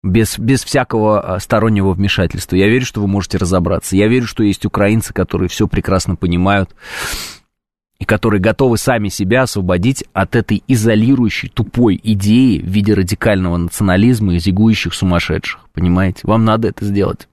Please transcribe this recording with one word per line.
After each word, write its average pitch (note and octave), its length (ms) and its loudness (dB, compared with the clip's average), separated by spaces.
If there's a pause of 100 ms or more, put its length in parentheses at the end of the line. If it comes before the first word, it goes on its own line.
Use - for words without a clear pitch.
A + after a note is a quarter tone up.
Без, G#2 360 0
без A#2+ 240 0
всякого, G#2+ 720 -2
а, F#2 40 -6
стороннего G#2 520 0
вмешательства. F#2 640 -2
Я F#2+ 120 4
верю, B2 180 2
что G#2+ 160 -6
вы G2+ 60 0
можете G2+ 300 -2
разобраться. F2+ 600 0
Я G#2 100 4
верю, A#2+ 200 2
что - 160 -4
есть G2+ 220 0
украинцы, G#2+ 480 0
которые F#2 360 -2
все G#2+ 180 -2
прекрасно F#2 480 -2
понимают F#2 580 0 (1300)
и - 60 -8
которые G#2+ 340 0
готовы A#2 380 2
сами A2 320 0
себя A2+ 340 0
освободить F#2+ 720 -2
от F#2+ 220 -2
этой G#2 320 0
изолирующей, A2+ 840 2
тупой A2+ 520 0
идеи A2 580 2
в - 60 -8
виде G2+ 280 0
радикального F#2 640 0
национализма G2 800 2
и E2+ 40 0
зигующих G2+ 540 2
сумасшедших. - 800 -2
Понимаете? F2+ 500 0
Вам A2 220 2
надо A2+ 240 2
это - 160 -8
сделать. G2+ 480 -2